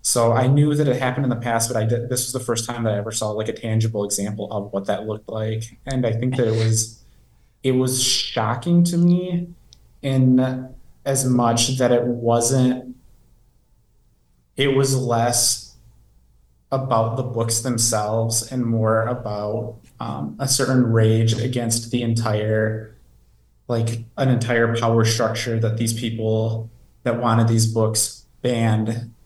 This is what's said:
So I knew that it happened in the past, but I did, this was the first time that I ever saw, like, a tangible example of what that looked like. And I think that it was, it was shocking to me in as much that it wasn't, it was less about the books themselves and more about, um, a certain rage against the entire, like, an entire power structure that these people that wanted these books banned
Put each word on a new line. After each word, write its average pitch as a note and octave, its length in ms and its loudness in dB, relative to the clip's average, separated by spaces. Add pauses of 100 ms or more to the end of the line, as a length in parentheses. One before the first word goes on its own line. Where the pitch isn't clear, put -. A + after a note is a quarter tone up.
So A#2 300 2
I B2+ 160 2
knew D3 260 4
that D3 140 2
it B2+ 120 0
happened B2+ 260 -2
in B2+ 40 2
the A#2 60 0
past, A#2 360 -2
but A#2 60 -2
I G#2+ 80 0
did, A2+ 240 -2
this B2 160 -4
was - 80 -10
the C3 60 -4
first A2+ 260 -4
time A#2 180 -6
that G#2+ 100 0
I G2+ 40 -2
ever G#2 140 -6
saw, G#2+ 200 -4
like, G#2+ 180 -4
a - 40 -6
tangible A2 500 0
example G#2 480 -6
of G2+ 200 -6
what G2 140 -6
that G2+ 200 -4
looked G#2+ 240 -8
like. A2 560 -6
And C3 220 -2
I A2+ 60 0
think B2+ 240 -2
that A#2+ 100 2
it A2+ 100 0
was, A2+ 460 -2 (600)
it C3 100 2
was C3 280 0
shocking C3 840 2
to E3+ 120 0
me F3 520 2 (520)
in C3 720 2 (320)
as C3+ 200 0
much B2 520 2
that B2 140 2
it A#2+ 120 4
wasn't, B2 920 0 (1600)
it C#3 140 2
was C3+ 260 2
less A#2+ 800 0 (960)
about B2 460 0
the B2+ 60 -4
books A2+ 360 -2
themselves A2+ 920 -2
and B2 140 -4
more A2+ 380 2
about, A2 720 -6 (240)
um, - 400 -8
a C#3 80 -2
certain B2+ 460 2
rage A2+ 400 4
against A#2 580 -2
the A#2+ 100 -2
entire, A2 960 -2 (720)
like, A2+ 380 -2 (120)
an C3 120 2
entire A#2 480 2
power A2+ 260 2
structure A2+ 560 0
that A2 180 0
these A2+ 160 -2
people A2+ 760 -2 (340)
that A#2 160 -2
wanted A2+ 300 4
these A2+ 180 4
books A2 580 -2 (160)
banned A2+ 680 0 (140)